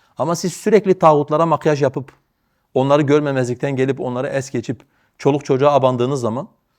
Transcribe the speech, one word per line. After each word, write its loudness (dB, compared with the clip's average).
Ama -2
siz -6
sürekli 0
tağutlara 2
makyaj 0
yapıp, -2
onları 2
görmemezlikten 0
gelip, -2
onları -6
es -6
geçip, -8
çoluk 0
çocuğa 2
abandığınız 0
zaman, -6